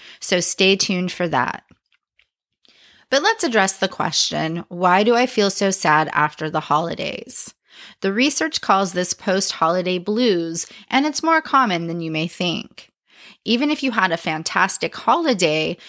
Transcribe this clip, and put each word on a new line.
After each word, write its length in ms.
so 180
stay 380
tuned 340
for 160
that. 380
But 100
let's 220
address 340
the 120
question, 800
why 340
do 120
I 100
feel 240
so 220
sad 420
after 360
the 120
holidays? 920
The 120
research 480
calls 320
this 200
post-holiday 840
blues, 680
and 160
it's 180
more 180
common 460
than 140
you 100
may 160
think. 640
Even 260
if 100
you 100
had 200
a 60
fantastic 800
holiday, 800